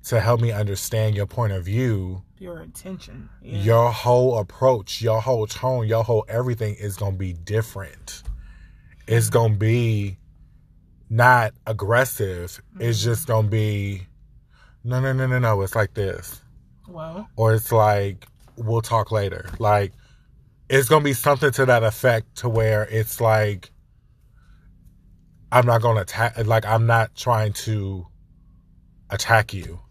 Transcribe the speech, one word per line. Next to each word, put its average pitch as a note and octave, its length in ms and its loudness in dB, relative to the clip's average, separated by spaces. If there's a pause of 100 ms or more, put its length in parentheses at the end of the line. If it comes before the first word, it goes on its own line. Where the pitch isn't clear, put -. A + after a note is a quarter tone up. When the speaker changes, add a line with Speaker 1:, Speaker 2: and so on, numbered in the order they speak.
Speaker 1:
to A#2 160 0
help A#2 180 2
me A#2 120 0
understand G#2+ 640 -2
your G2+ 100 -2
point A2+ 260 -4
of F#2 140 -6
view, G2 580 -2 (160)
Speaker 2:
Your F3 220 -14
intention, - 680 -16 (120)
yeah. G#2+ 200 -6
Speaker 1:
your A#2 300 4
whole B2 480 2
approach, G#2+ 640 0
your A2 200 2
whole A2+ 260 0
tone, B2+ 400 -4
your A2+ 160 2
whole A2 260 2
everything A2+ 460 -2
is G#2 200 -8
gonna G2 220 -4
be F#2 160 -6
different. G2 920 -8 (840)
It's A2 200 2
Speaker 2:
Mm-hmm. - 60 -2
Speaker 1:
gonna A2+ 220 4
be A2 600 0 (920)
not A#2+ 440 4 (120)
aggressive. G#2 960 -2 (180)
It's A2+ 200 0
Speaker 2:
Mm-hmm. A2 100 0
Speaker 1:
just A2+ 180 -2
gonna A2 220 2
be, G2+ 540 -2 (800)
"No, B2 180 -2
no, C3+ 120 0
no, C3 140 0
no, B2+ 120 2
no, A2 220 2
it's F#2+ 140 -4
like G#2+ 180 0
this." F#2+ 480 -6 (460)
Speaker 2:
Well. E3 480 -14
Speaker 1:
Or A2+ 180 4
it's A2 200 0
like, G#2 540 2 (280)
"We'll A2+ 260 -2
talk A2+ 300 -2
later." G2+ 380 -4 (100)
Like, G#2 320 2 (760)
it's C3+ 180 4
gonna D3+ 160 6
be C#3 100 0
something C#3+ 380 2
to C3 140 2
that A#2+ 180 4
effect A2+ 540 0
to A#2+ 120 -4
where A2 400 0
it's A2 300 -4
like, G#2+ 520 0 (1800)
"I'm A#2+ 140 6
not A#2 160 4
gonna A2 200 2
attack, A#2 440 -4
like, A2 200 2
I'm A2+ 200 2
not A2+ 300 2
trying G#2+ 360 0 (160)
to G2 400 -6 (1000)
attack G#2+ 440 2
you." F2 260 -12 (120)